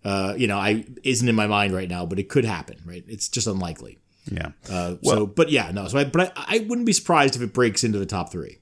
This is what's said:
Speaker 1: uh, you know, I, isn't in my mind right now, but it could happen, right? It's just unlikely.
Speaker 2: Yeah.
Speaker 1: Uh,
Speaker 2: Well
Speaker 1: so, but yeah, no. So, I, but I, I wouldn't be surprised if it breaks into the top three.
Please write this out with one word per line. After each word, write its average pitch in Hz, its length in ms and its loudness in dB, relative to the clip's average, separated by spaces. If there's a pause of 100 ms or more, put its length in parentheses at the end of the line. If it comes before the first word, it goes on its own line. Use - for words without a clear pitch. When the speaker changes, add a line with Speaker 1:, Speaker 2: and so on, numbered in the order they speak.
Speaker 1:
uh, 98 320 -2
you 120 100 0
know, 101 120 0
I, 107 260 0 (180)
isn't 123 260 2
in 113 60 4
my 107 120 2
mind 101 280 2
right 95 140 -4
now, 87 180 -4
but 92 120 -4
it 98 120 -4
could 131 160 4
happen, 90 400 -6
right? 87 200 -16
It's 110 220 -8
just 117 180 -2
unlikely. 87 520 -6 (320)
Speaker 2:
Yeah. 78 220 -6 (180)
Speaker 1:
Uh, 90 320 -4
Speaker 2:
Well 123 140 4
Speaker 1:
so, 107 100 2
but 151 240 4
yeah, 107 220 2
no. 98 160 -6
So, 120 100 0
I, 143 60 4
but 170 320 0
I, - 80 -10 (120)
I - 40 4
wouldn't 233 260 -2
be 220 80 4
surprised 143 420 4
if 120 60 -4
it 110 100 -6
breaks 120 320 2
into 107 140 0
the 98 80 -2
top 87 260 -4
three. 82 300 -10